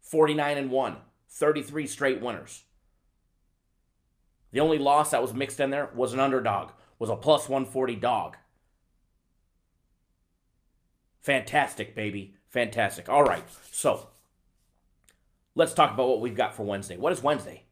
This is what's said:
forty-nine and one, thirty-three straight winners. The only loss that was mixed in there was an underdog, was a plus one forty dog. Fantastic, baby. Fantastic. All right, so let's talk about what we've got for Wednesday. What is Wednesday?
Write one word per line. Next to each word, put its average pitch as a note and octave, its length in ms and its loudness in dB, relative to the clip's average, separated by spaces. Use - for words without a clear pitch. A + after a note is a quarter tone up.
forty-nine D3+ 540 2
and C3+ 120 -4
one, B2+ 280 -2
thirty-three D3 580 -2
straight C3 340 -2
winners. A2 420 -8
The B2+ 80 0
only D#3 180 4
loss C#3+ 320 4
that B2+ 120 2
was B2 120 -4
mixed C3+ 240 -6
in C#3 120 0
there C#3 240 -4
was A#2+ 180 0
an C3 80 -2
underdog, A2+ 500 0
was A2+ 120 -4
a G#2+ 60 -2
plus D3 320 2
one C3+ 160 0
forty C3 320 -4
dog. G2+ 400 -2
Fantastic, - 760 -2
baby. G2+ 380 -8
Fantastic. G#2+ 580 -2
All C#3+ 160 6
right, F2 180 2
so - 380 -2
let's D#3+ 180 2
talk D3 180 6
about B2+ 160 0
what A#2 120 2
we've A#2 160 -6
got A#2 180 -2
for A2+ 80 -10
Wednesday. G2 340 -6
What C#3 160 0
is C#3 100 -4
Wednesday? - 500 -2